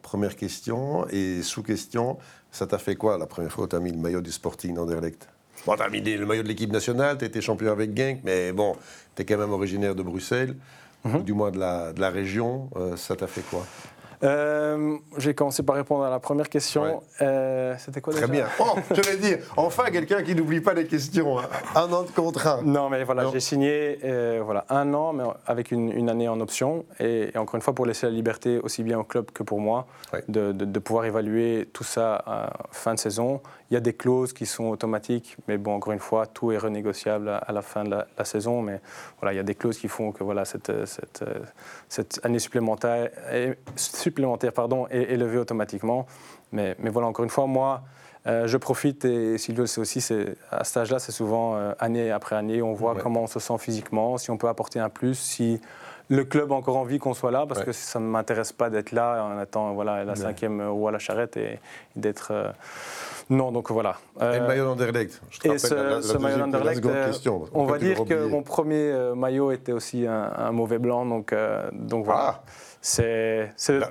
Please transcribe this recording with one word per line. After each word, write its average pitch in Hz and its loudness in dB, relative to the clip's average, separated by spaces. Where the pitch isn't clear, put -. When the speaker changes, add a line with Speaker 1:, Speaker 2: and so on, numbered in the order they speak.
Speaker 1:
Première 101 -2
question. 117 -4
Et 92 -2
sous-question, 113 -4
ça - -4
t'a 101 0
fait 98 -4
quoi 104 2
la 80 -4
première 82 -6
fois 107 -4
où 95 -2
t'as 90 -2
mis 87 -2
le 82 -4
maillot 85 0
du 85 -8
Sporting - -6
d'Anderlecht ? 82 -4
Bon, 107 4
t'as 107 0
mis 107 -2
le 104 0
maillot 110 0
de 107 -4
l'équipe 107 -2
nationale, 123 2
t'as 135 -4
été 113 -4
champion 107 0
avec 107 0
Genk, 135 0
mais 92 2
bon, 98 2
t'es 95 -4
quand 107 2
même 104 0
originaire 98 0
de 92 -2
Bruxelles, 123 -2
Speaker 2:
Mhm. 117 0
Speaker 1:
ou - 0
du 104 -2
moins 104 2
de 92 -4
la, 87 -2
de 90 -4
la 95 4
région, 117 -2
euh, 92 -2
ça 90 -4
t'a 92 -2
fait 92 -6
quoi ? 87 -6
Speaker 2:
Euh, 151 2
j'ai 143 2
commencé 143 2
par 135 2
répondre 139 2
à 131 0
la 127 0
première 147 0
question. 147 0
Speaker 1:
Ouais. 160 0
Speaker 2:
Euh, 131 2
c'était 139 -12
quoi 156 -2
Speaker 1:
Très 151 2
Speaker 2:
déjà ? 131 2
Speaker 1:
bien. - -
Oh, 208 4
je 190 6
vais 196 2
dire, 196 4
enfin 170 4
quelqu'un 175 2
qui 165 0
n'oublie 160 4
pas 190 4
les 170 2
questions, 143 2
hein. 123 0
Un 170 6
an 180 4
de - -8
contrat. 156 4
Speaker 2:
Non, 143 4
mais 135 0
voilà, 127 2
Speaker 1:
Non. 135 2
Speaker 2:
j'ai 131 0
signé, 143 2
euh, 120 2
voilà, 107 0
un 143 4
an, 156 0
mais 131 -2
avec 120 0
une, 117 2
une 117 2
année 117 2
en 113 0
option. 143 -2
Et, 113 0
et - -2
encore 110 -2
une 113 -4
fois, 131 2
pour 127 2
laisser 117 0
la 113 0
liberté 113 2
aussi 113 -4
bien 113 0
au 107 -2
club 113 -2
que - -6
pour 104 -2
moi, 113 0
Speaker 1:
Ouais. - -6
Speaker 2:
de, 104 2
de, 98 -4
de 101 -2
pouvoir 113 0
évaluer 110 0
tout - -12
ça 113 0
à 107 -4
fin - -2
de 110 0
saison. 113 0
Il - 6
y 123 6
a - 2
des 117 2
clauses 127 2
qui - -8
sont 117 -4
automatiques, 113 -2
mais 104 0
bon, 104 -2
encore 104 -2
une 104 -2
fois, 110 0
tout 117 -2
est 110 2
renégociable 104 -2
à, 101 0
à - -6
la 104 -2
fin 107 -4
de 104 -2
la, 104 -2
la 107 -2
saison. 117 0
Mais 101 -6
voilà, 98 0
il 98 -2
y - 0
a 98 -2
des 101 0
clauses 117 0
qui - -6
font 107 -4
que 101 -8
voilà, 98 0
cette, - -6
cette, - -12
cette - -6
année 117 2
supplémentaire 117 0
est, 123 0
supplémentaire, 127 0
pardon, 123 2
est 123 2
élevée 120 2
automatiquement. 113 0
Mais, 101 -2
mais 113 -2
voilà, 117 2
encore 113 0
une 113 -2
fois, 135 2
moi, 131 2
euh, 117 2
je 117 4
profite, 135 0
et 117 2
Silvio 117 -2
le 117 2
sait 113 -2
aussi, 113 -2
c'est, 104 -2
à - -2
cet - -4
âge-là, 120 2
c'est 123 -8
souvent, 113 0
euh, 104 -2
année 117 0
après 104 -2
année, 110 0
on 113 0
voit 110 0
Speaker 1:
Ouais. 117 -2
Speaker 2:
comment 117 2
on 110 -2
se 117 -6
sent 113 -2
physiquement, 110 -2
si - -6
on 117 -2
peut 117 0
apporter 113 -2
un 110 0
plus, 127 -2
si 117 0
le 139 4
club 139 2
a 139 4
encore 131 2
envie 135 0
qu'on 131 0
soit 120 0
là, 139 2
parce 107 -2
Speaker 1:
Ouais. - -4
Speaker 2:
que 123 -2
ça - -6
ne 113 0
m'intéresse 110 0
pas 120 0
d'être 107 -2
là 117 2
en 104 -4
attendant, 104 -2
voilà, 104 0
la 101 -4
Speaker 1:
Ouais. 101 -4
Speaker 2:
cinquième 107 -2
roue 104 0
à 107 2
la 107 -2
charrette 113 -4
et, 110 -4
et 113 -12
d'être, 104 -2
euh, 104 -2
non, 131 4
donc 117 -2
voilà. 110 2
Speaker 1:
Et - 2
le 117 4
Speaker 2:
Euh, 120 2
Speaker 1:
maillot 135 4
d'Anderlecht, 120 0
je - -16
te - 2
Speaker 2:
et - 6
Speaker 1:
rappelle 147 4
Speaker 2:
ce, 151 2
Speaker 1:
la, 143 2
la 139 2
Speaker 2:
ce 107 -2
maillot - 2
Speaker 1:
deuxième, 139 2
la 139 2
Speaker 2:
d'Anderlecht, 135 2
Speaker 1:
seconde 120 4
Speaker 2:
euh, 139 2
Speaker 1:
question. 127 0
Speaker 2:
on 151 4
Speaker 1:
On 139 2
peut 135 4
Speaker 2:
va 147 0
Speaker 1:
toujours 190 2
Speaker 2:
dire - -
que 160 2
Speaker 1:
oublier. 147 0
Speaker 2:
mon 147 2
premier, 151 2
euh, 127 2
maillot 131 2
était 131 -2
aussi 120 0
un, 110 0
un 113 0
mauvais 117 2
blanc, 120 2
donc, 113 -2
euh, 107 0
donc 113 -2
voilà. 131 2
Speaker 1:
Ah. - -20
Speaker 2:
C'est, 113 2
c'est 139 2
Speaker 1:
La, - 0